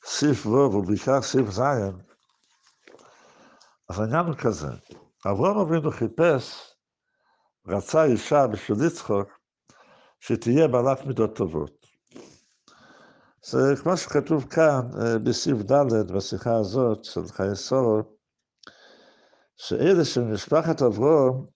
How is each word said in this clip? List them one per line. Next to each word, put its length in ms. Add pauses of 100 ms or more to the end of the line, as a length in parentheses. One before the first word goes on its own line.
סעיף 420
ו' 40
ובעיקר 720
סעיף 280
ז', 120 (2250)
אז 100
העניין 260
הוא 100
כזה, 320 (580)
אברהם 320
אבינו 340
חיפש, 840 (920)
רצה 360
אישה 440
בשביל 400
יצחק, 400 (920)
שתהיה 480
בעלת 380
מידות 300
טובות. 500 (1600)
זה 280 (100)
כמו 140
שכתוב 520
כאן, 320 (200)
אה, 180
בסעיף 380
ד' 540
בשיחה 440
הזאת 500
של 220
חיי 280
שרה, 460 (1600)
שאלה 480
של 160
משפחת 600
אברהם, 640 (100)